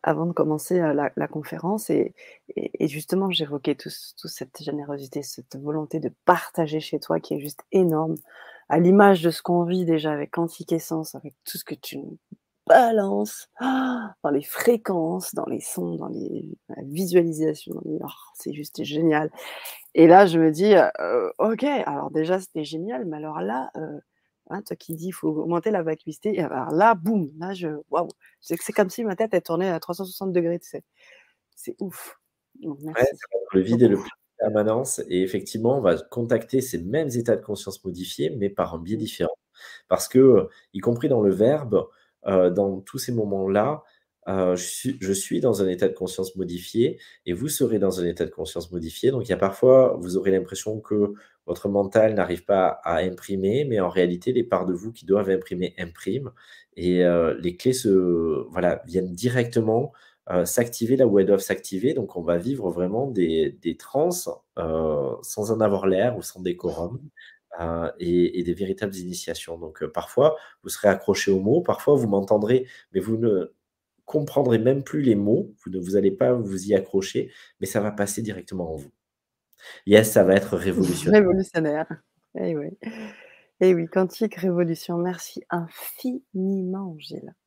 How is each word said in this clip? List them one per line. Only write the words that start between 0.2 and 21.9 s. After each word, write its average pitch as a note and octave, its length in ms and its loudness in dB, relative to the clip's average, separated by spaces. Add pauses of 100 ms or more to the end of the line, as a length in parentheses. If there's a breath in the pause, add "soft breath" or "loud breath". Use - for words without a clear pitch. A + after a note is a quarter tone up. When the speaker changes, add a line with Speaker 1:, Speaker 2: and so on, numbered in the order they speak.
Speaker 1:
de F3 60 -2
commencer, D#3 480 0
euh, D#3 120 2
la, C#3+ 240 -2
la D#3 120 -4
conférence E3 600 -6
et, - 260 0 (420 loud breath)
et, - 280 -6
et D#3 40 0
justement, F3+ 420 -2
j'évoquais D3 440 -2
tout - 140 -12
ce, - 280 -16
toute - 140 -16
cette - 320 -14
générosité, C#3+ 600 -8
cette - 340 -16
volonté D3 420 -6
de D3 120 -6 (160)
partager D#3+ 540 0
chez D3+ 200 -6
toi E3 200 -2
qui - 140 -8
est D3 60 -6
juste C#3+ 220 -14 (100)
énorme, D#3+ 440 2 (520 loud breath)
à D3 100 2
l'image F#3+ 440 8
de E3+ 80 4
ce - 100 -8
qu'on F3 240 0
vit F3+ 220 -2
déjà D#3 260 0
avec D3 200 -6
Quantique E3+ 400 -4
Essence, D#3+ 420 -4
avec C#3 200 -18 (100)
tout - 120 -12
ce - 80 -12
que D3+ 100 -10
tu - 240 -14
nous - 200 -14 (480)
balances, G#3+ 880 4
<gasps> - 60 -14
dans B3+ 720 -4
les C#3+ 120 0
fréquences, F#3 920 -2
dans - 120 -6
les - 140 -6
sons, F3 340 -8
dans - 140 -10
les, - 420 -10 (180)
la - 140 -14
visualisation, D#3+ 920 0
dans - 100 -12
les, D#3 160 -6
oh, C#3+ 60 -10 (260)
c'est - 180 -10
juste D3 320 -10
génial. D#3 460 2 (640 loud breath)
Et E3 120 10
là, F#3 200 12
je E3 120 2
me D#3+ 120 6
dis, F#3+ 240 6
euh, G#2+ 640 4
ok, A3 260 0
alors D3 460 -2